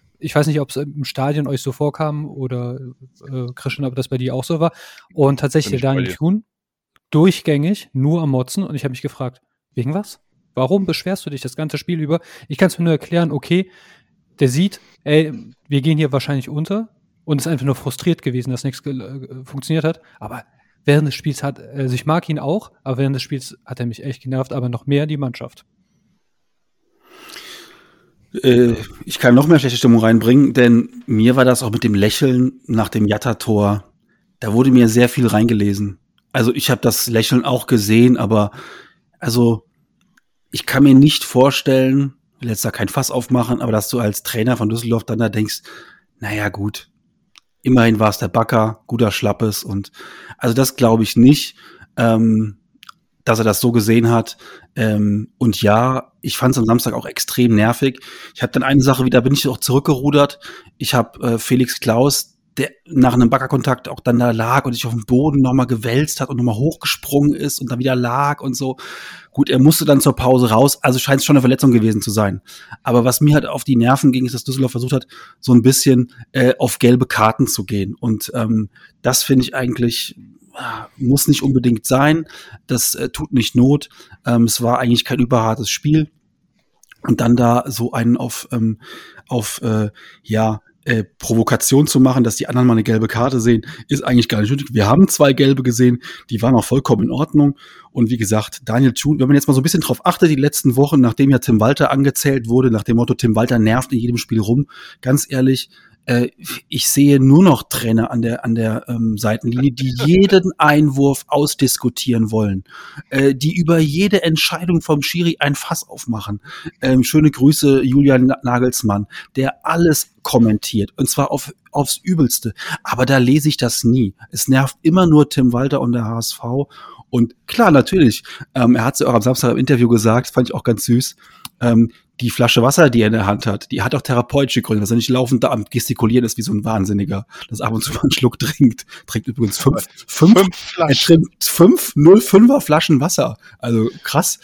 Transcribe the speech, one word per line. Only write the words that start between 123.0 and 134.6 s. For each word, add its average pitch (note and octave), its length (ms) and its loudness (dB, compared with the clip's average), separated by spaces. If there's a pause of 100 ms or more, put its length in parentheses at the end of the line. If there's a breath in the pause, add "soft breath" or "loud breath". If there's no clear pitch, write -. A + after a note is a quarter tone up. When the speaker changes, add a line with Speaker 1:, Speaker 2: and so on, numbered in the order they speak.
Speaker 3:
da C3+ 120 2
lese C3+ 300 2
ich D3 80 -2
das - 260 -4
nie. A#2+ 320 0 (160 loud breath)
Es - 180 -8
nervt C3+ 340 0
immer F3 260 2
nur D3+ 200 6
Tim B2+ 240 0
Walter C3+ 280 -2
und B2+ 120 -2
der A#2+ 120 -2
H A2+ 140 -6
S A2+ 140 -8
V. C3 360 -6 (420 loud breath)
Und A#2+ 240 -2 (120)
klar, A3 260 2
natürlich, C#3 500 2 (320 loud breath)
ähm, B2 220 4
er A2+ 80 -2
hat's C3 160 -4
ja C3 80 0
auch B2 60 0
am A2 80 -4
Samstag B2 300 0
im A#2 60 -2
Interview B2+ 300 2
gesagt, A2+ 400 2
fand B2 200 -2
ich - 60 -12
auch A2 100 -10
ganz A2+ 200 -2
süß, B2 320 -2 (440 loud breath)
ähm, A#2 300 2 (300 soft breath)
die A#2+ 100 -2
Flasche A#2+ 320 2
Wasser, C#3 280 4
die A#2 120 2
er G#2+ 60 4
in G#2+ 40 0
der A2 140 -2
Hand G2+ 200 -2
hat, G2+ 240 -6
die - 120 -6
hat A#2+ 120 -4
auch A2+ 80 -2
therapeutische B2+ 600 -2